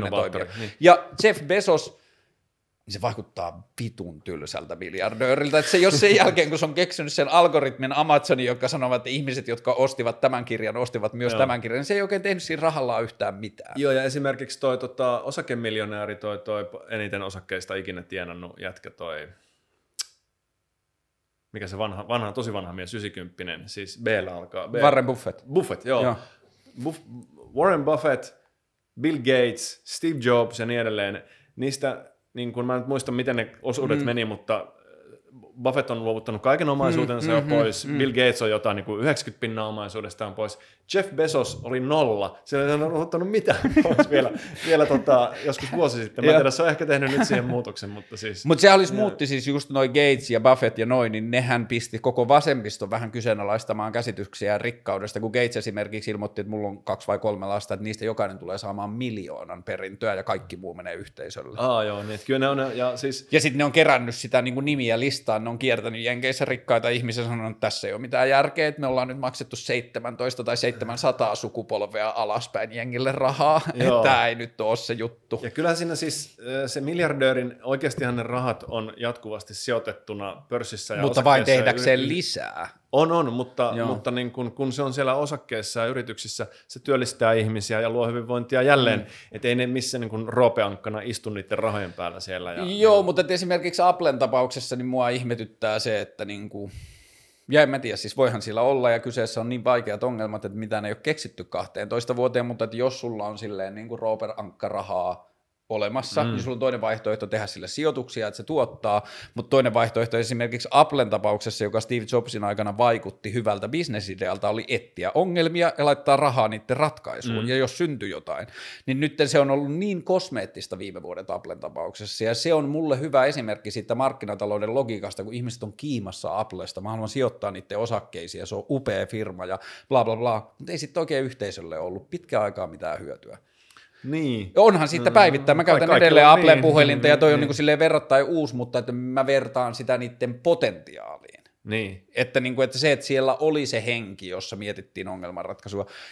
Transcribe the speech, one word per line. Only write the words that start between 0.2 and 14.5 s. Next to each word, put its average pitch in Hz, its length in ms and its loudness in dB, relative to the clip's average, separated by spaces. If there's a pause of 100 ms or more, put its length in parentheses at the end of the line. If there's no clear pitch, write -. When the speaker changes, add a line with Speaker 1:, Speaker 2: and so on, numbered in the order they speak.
Speaker 2:
toimija. 95 220 -12
Speaker 1:
niin. 101 140 -14
Speaker 2:
Ja 175 240 8 (180)
Jeff 196 200 4
Bezos, 180 560 0 (880)
niin 104 60 -14
se 101 80 -12
vaikuttaa 95 680 -6 (140)
vitun 87 400 -10
tylsältä 80 540 -10
miljardööriltä. 113 840 0
Että 151 120 2
se, 190 80 6
jos 175 220 6
sen 202 140 8
jälkeen, 175 340 6
kun 156 100 -2
se 160 60 0
on 156 100 -4
keksinyt 170 380 -2
sen 147 160 0
algoritmin 143 680 4
Amazonin, 147 500 2
jotka 123 220 -2
sanovat, 127 280 0
että 123 140 -6
ihmiset, 135 380 -4
jotka 117 240 0
ostivat 123 480 0
tämän 131 240 2
kirjan, 110 320 -4
ostivat 117 360 -2
myös 120 200 -2
Speaker 1:
Joo. 110 80 0
Speaker 2:
tämän 127 200 2
kirjan, 117 180 -4
niin 143 60 -4
se 202 100 -2
ei 202 80 0
oikein 190 200 -2
tehnyt 190 200 -2
siinä 160 180 -6
rahallaan 135 420 0
yhtään 104 320 -4
mitään. 104 420 -14
Speaker 1:
Joo, 139 160 2
ja 131 100 2
esimerkiksi 135 580 -4